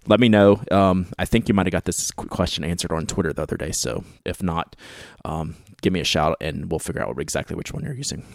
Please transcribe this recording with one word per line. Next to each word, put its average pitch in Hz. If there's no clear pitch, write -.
let 107
me 120
know. 101
Um, 92
I 92
think 113
you 110
might 92
have 90
got 90
this -
qu-, -
question -
answered 85
on 82
Twitter 82
the 78
other -
day. -
So -
if -
not, 85
um, 80
give 92
me 90
a 73
shout 78
and 80
we'll 80
figure -
out 60
exactly 76
which -
one -
you're 147
using. -